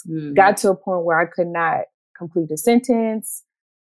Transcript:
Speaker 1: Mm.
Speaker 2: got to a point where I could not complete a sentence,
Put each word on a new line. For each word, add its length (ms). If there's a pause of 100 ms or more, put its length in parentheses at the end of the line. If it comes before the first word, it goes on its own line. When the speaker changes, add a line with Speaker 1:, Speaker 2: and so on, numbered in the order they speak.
Speaker 1:
Mm. 260
Speaker 2:
got 240
to 120
a 60
point 280
where 160
I 60
could 220
not 340 (340)
complete 340
a 60
sentence, 880 (440)